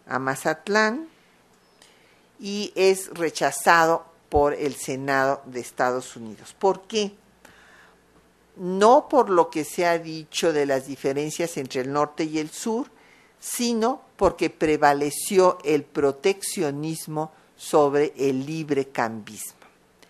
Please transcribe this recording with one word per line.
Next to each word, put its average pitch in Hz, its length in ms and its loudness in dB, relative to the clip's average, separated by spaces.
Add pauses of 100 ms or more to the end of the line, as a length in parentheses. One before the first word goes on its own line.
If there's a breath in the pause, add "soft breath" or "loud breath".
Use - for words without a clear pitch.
a 131 140 -4
Mazatlán, 208 880 -2 (1300 soft breath)
y 208 380 -6
es 190 380 2
rechazado 165 920 2 (220)
por 147 260 2
el 131 220 -4
Senado 135 680 -2
de 123 140 -10
Estados 127 540 -4
Unidos. 110 420 -16
¿Por 185 260 0
qué? 202 320 -4 (1400 soft breath)
No 196 520 4
por 240 200 4
lo 170 220 4
que 151 140 -4
se 175 220 -2
ha 170 120 2
dicho 160 540 -4
de 147 140 2
las 135 200 -2
diferencias 147 680 -4
entre 135 240 -6
el 131 120 -6
norte 147 320 -2
y 156 140 -4
el 156 120 -4
sur, 233 400 -6 (500 soft breath)
sino 240 640 -2 (140)
porque 170 340 2
prevaleció 151 1120 2
el 147 180 2
proteccionismo 156 1500 -2 (240 soft breath)
sobre 147 600 2
el 135 300 0
librecambismo. 135 1120 -6 (520 loud breath)